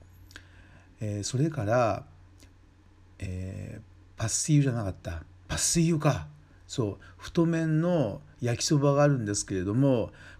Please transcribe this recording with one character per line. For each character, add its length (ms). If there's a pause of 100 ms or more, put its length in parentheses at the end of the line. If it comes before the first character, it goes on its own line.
(1000)
え 200
ー、 40
そ 120
れ 120
か 160
ら、 400 (1120)
え 640
ー、 20 (340)
パ 100
ッ 20
シ 240
ー 40
ユ 40
じ 80
ゃ 20
な 140
か 60
っ 120
た。 200 (260)
パ 80
ッ 0
シ 240
ー 20
ユ 160
か。 300 (380)
そ 340
う、 40 (120)
太 280
麺 360
の 400 (180)
焼 200
き 40
そ 140
ば 160
が 100
あ 60
る 80
ん 80
で 100
す 100
け 100
れ 100
ど 80
も、 400 (260)